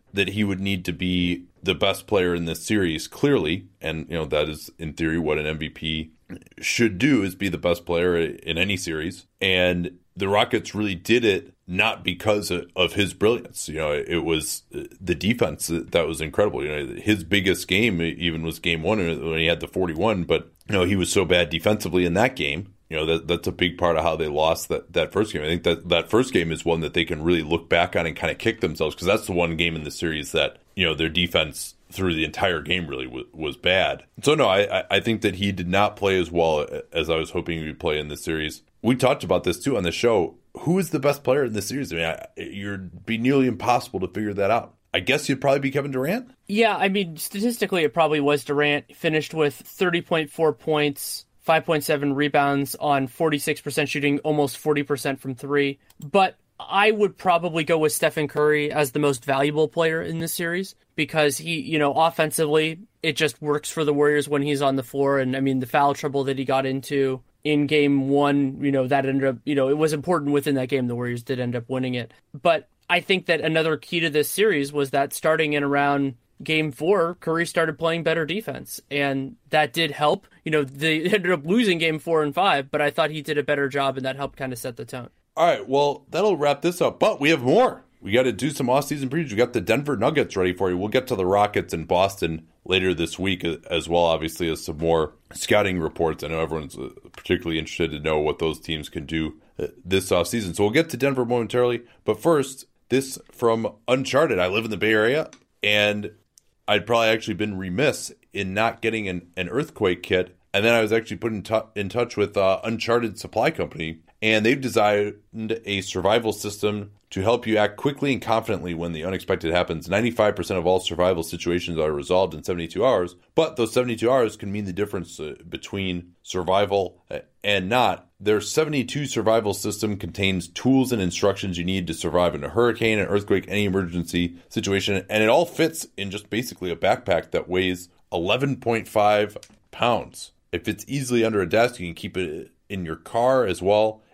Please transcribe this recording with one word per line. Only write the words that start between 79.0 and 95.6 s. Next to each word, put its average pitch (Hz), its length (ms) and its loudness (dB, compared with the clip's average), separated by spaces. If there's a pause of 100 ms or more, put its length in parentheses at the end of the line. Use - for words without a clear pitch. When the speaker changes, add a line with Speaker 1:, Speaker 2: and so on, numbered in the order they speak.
Speaker 2:
that 151 220 2
did 160 180 0
help. 151 380 0 (160)
You 156 80 -2
know, 151 100 4
they 151 400 -2
<laughs> - 0 -
ended 180 300 2
up 147 120 0
losing 190 340 2
game 156 200 0
four 160 240 2
and 147 120 -2
five, 156 360 2
but 151 100 -2
I 147 100 2
thought 156 200 0
he 156 120 -8
did 147 160 -2
a 139 40 2
better 143 260 0
job, 139 280 -2
and 131 100 -6
that 131 100 -4
helped 139 220 -8
kinda 131 160 -6
set 120 220 -10
the 123 80 -12
tone. 123 240 -12 (260)
Speaker 1:
All 160 120 4
right, 117 200 2
well, 139 440 2
that'll 190 260 2
wrap 143 240 2
this 175 220 0
up, 120 180 0
but 196 180 4
we 143 120 4
have 151 120 4
more. 190 440 4 (160)
We 95 100 -2
gotta 127 200 4
do 110 180 -2
some 139 180 -2
off-season 139 400 0
previews. 147 220 -4
We 101 60 -6
got 117 180 2
the 104 80 0
Denver 123 340 0
Nuggets 123 400 0
ready 92 160 2
for 95 160 0
you. 90 80 0
We'll 98 120 -2
get 127 180 0
to 120 100 -2
the 92 80 0
Rockets 101 480 2
in 82 120 -6
Boston 87 640 0 (180)
later 92 260 2
this 85 260 -2
week, 92 240 -2
uh, 82 140 -2 (140)
as 82 180 -2
well, 85 140 2
obviously, 82 480 0
as 78 120 -4
some 78 140 -8
more 80 380 2 (180)
scouting 98 480 0